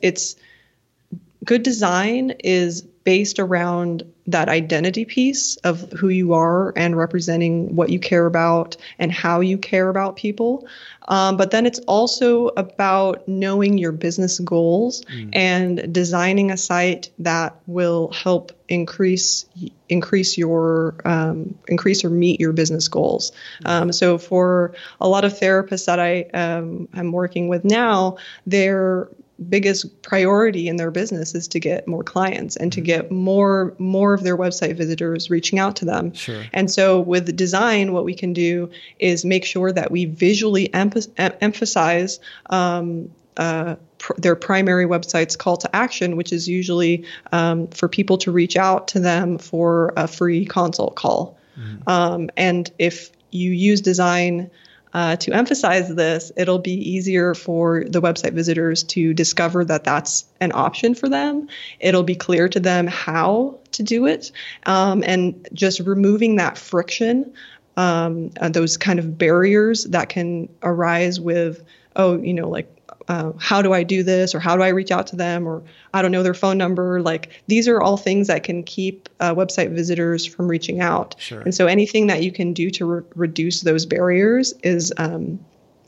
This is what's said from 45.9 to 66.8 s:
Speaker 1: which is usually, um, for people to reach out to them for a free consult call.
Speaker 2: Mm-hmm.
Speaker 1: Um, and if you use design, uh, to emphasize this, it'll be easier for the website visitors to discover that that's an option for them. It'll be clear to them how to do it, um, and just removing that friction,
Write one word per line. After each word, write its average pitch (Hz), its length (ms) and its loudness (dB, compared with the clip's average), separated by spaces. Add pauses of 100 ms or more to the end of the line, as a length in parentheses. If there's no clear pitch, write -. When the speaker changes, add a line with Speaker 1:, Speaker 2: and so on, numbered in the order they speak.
Speaker 1:
which 175 160 -4
is 170 120 -4
usually, 175 600 0 (260)
um, 165 360 2
for - 200 -2
people 196 300 0
to 185 120 -4
reach 175 280 2
out 190 300 2
to 196 120 -2
them 175 380 0
for 170 580 2
a 156 100 0
free 175 380 0
consult - 520 -2
call. - 420 -2 (200)
Speaker 2:
Mm-hmm. 107 300 -12
Speaker 1:
Um, 175 480 0
and 175 420 0
if 170 320 -2 (200)
you 180 220 -2
use 196 280 4
design, 180 720 2 (420)
uh, 170 240 0
to - 160 -4
emphasize 190 640 2
this, 165 420 -2
it'll 180 220 2
be 180 140 -4
easier 185 640 0
for 165 520 0
the 170 160 0
website 170 300 0
visitors 165 500 0
to 165 320 0
discover 170 500 0
that 160 200 -2
that's - 400 -2 (160)
an 180 120 0
option 233 440 0
for 277 120 -2
them. 285 380 -2 (320)
It'll 185 240 2
be 180 140 0
clear 180 320 2
to 185 100 0
them 180 300 2
how 185 720 0 (100)
to - 140 -6
do 233 220 2
it, - 260 -2 (340)
um, 190 400 2
and 180 460 0
just 190 260 0
removing 202 580 2
that 175 220 0
friction, 233 760 -2 (440)